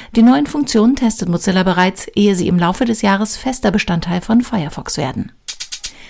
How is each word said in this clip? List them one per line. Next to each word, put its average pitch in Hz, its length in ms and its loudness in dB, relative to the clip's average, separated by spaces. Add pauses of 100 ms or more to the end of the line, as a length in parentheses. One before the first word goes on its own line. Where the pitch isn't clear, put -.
(160)
Die 233 60 6
neuen 262 240 6
Funktionen 269 500 2
testet 220 320 -2
Mozilla 180 360 0
bereits, 180 440 0
ehe 202 280 2
sie 180 120 -2
im 175 120 2
Laufe 175 260 0
des 226 160 -2
Jahres 202 340 0
fester 247 360 -2
Bestandteil 175 500 -2
von 226 200 2
Firefox - 560 -6
werden. 131 340 -6 (800)